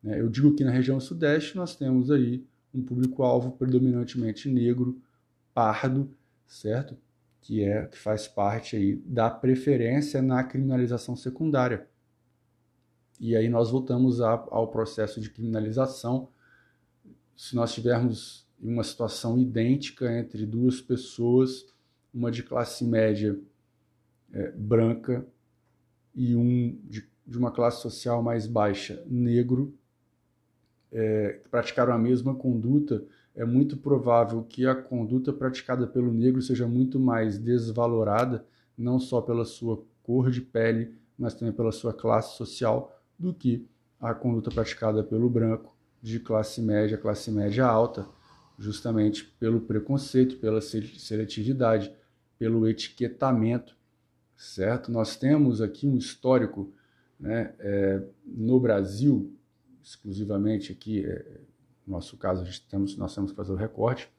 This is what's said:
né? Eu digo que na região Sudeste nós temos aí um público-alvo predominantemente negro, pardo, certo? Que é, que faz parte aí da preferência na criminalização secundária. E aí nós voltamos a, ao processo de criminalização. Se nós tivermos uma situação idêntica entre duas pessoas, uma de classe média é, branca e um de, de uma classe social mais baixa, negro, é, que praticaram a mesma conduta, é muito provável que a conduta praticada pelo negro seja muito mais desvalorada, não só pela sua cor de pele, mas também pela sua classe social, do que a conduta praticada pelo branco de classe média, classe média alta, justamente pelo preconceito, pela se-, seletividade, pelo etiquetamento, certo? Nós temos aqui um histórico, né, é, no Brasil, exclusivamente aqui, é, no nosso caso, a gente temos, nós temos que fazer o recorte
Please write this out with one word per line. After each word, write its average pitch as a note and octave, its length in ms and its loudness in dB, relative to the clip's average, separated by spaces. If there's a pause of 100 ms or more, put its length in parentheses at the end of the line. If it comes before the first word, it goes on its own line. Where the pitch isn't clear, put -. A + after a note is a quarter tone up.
né? G#2 160 -4
Eu A2+ 120 2
digo C#3+ 240 6
que D3 100 2
na B2+ 60 4
região C3 280 2
Sudeste D3+ 580 0
nós F3+ 200 -6
temos B2+ 340 2
aí B2+ 360 2 (260)
um C3 100 -4
público-alvo B2+ 680 0
predominantemente B2+ 960 0
negro, B2 520 2 (540)
pardo, C3 560 0 (360)
certo? B2 500 -6 (440)
Que A2 220 -2
é, G#2 240 0
que - 100 -18
faz G#2+ 320 -4
parte G#2 480 -2
aí G2+ 200 2
da A#2 340 0
preferência C3 920 0
na C3 240 2
criminalização B2+ 720 -2
secundária. C3 720 -2 (1300)
E A#2 160 -2
aí A2+ 140 2
nós A#2 220 2
voltamos B2+ 500 2
a, A2+ 120 4 (180)
ao A2+ 180 0
processo A2 520 -4
de G#2+ 100 -10
criminalização. A#2 1000 -2 (1040)
Se - 220 -10
nós E3+ 160 0
tivermos A#2+ 760 -2 (140)
uma A2+ 240 -2
situação A#2 540 -4
idêntica B2 800 0
entre A2 260 -6
duas A#2+ 380 0
pessoas, B2 840 2 (460)
uma A#2+ 180 -2
de A#2 120 -6
classe B2 420 -4
média G#2+ 540 2 (1000)
é, G2 140 -6
branca A#2 760 0 (880)
e A#2+ 200 0
um A#2+ 500 2
de, G#2+ 240 -14 (180)
de A#2+ 120 -10
uma A#2+ 120 0
classe A#2+ 300 0
social A#2+ 420 -4
mais A#2 240 -2
baixa, G#2 600 -2
negro, B2 680 0 (1160)
é, G#2+ 500 0
que - 60 -20
praticaram A#2+ 460 0
a A2+ 40 2
mesma B2 360 2
conduta, B2+ 680 0 (320)
é A#2 100 -6
muito C#3 340 2
provável A#2 640 4
que B2+ 220 -2
a C3 80 4
conduta B2+ 580 -2
praticada B2+ 540 -2
pelo B2 260 0
negro B2+ 300 4
seja B2 240 0
muito B2+ 340 2
mais A2+ 380 2
desvalorada, A#2 1080 0 (300)
não B2 240 0
só B2+ 220 -2
pela A#2 220 -2
sua A2+ 380 -6 (200)
cor B2+ 280 2
de B2 100 -2
pele, A2+ 540 0 (240)
mas A#2+ 160 -4
também A#2 180 -4
pela A2+ 200 0
sua A2+ 220 -6
classe A2 420 0
social, A#2 640 -4 (180)
do F3 140 -4
que - 340 -2 (320)
a A#2 140 -4
conduta A#2 380 -2
praticada A2 520 0
pelo A2+ 280 2
branco A2+ 440 0 (280)
de A2+ 180 -6
classe A2 400 -2
média, G#2+ 380 2
classe G#2+ 320 -4
média G#2+ 360 0
alta, A2+ 400 2 (520)
justamente G#2+ 680 -2 (160)
pelo A2+ 220 2
preconceito, B2+ 760 0
pela A2 240 0
se-, - 380 -8
seletividade, A2 960 0 (460)
pelo A2+ 300 2
etiquetamento, A#2 1080 -2 (600)
certo? A#2 560 -4
Nós A2+ 240 -2
temos C3 440 4
aqui A2 260 -2
um C3+ 100 2
histórico, A2+ 760 0 (480)
né, A2+ 400 -4
é, G2 440 0 (220)
no A#2+ 360 2
Brasil, A2 720 2 (480)
exclusivamente G#2 880 -4
aqui, G#2+ 320 -6
é, - 360 -10 (460)
no F#2+ 80 -8
nosso - 240 -10
caso, F#2+ 240 -2
a - 20 -6
gente F2+ 240 -14
temos, G2 300 -4
nós F#2+ 160 -8
temos G2 160 -4
que - 60 -16
fazer G2 160 -6
o F#2 40 -2
recorte - 640 -4